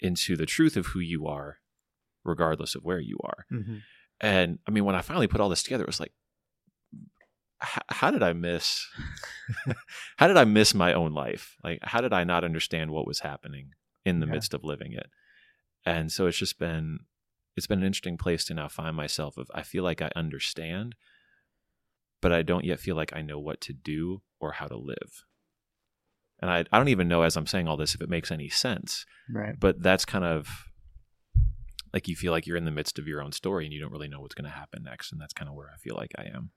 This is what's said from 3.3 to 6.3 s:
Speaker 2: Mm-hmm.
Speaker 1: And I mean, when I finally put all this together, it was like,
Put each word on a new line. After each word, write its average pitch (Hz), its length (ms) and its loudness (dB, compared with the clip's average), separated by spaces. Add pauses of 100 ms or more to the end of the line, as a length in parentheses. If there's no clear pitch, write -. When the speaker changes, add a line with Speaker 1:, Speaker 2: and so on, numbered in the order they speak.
Speaker 2:
Mm-hmm. 110 240 -6 (440)
Speaker 1:
And 92 460 4
I - 40 -4
mean, 104 140 6
when 101 100 4
I 90 80 2
finally 151 240 2
put 107 140 2
all 101 80 6
this 87 160 2
together, 123 180 -2
it - 60 -2
was - 120 -4
like, - 120 -8 (1500)